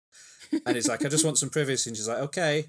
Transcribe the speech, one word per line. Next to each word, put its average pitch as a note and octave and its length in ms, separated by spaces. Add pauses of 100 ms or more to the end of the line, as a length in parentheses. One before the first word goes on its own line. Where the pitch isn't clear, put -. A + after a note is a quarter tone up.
(640)
And - 100
he's A#2 140
like, A#2+ 140
"I C#3 60
just D3+ 160
want D3 140
some C3+ 100
privacy," C3+ 400
and A2+ 80
she's G#2+ 100
like, A2+ 120
"Okay, D3+ 500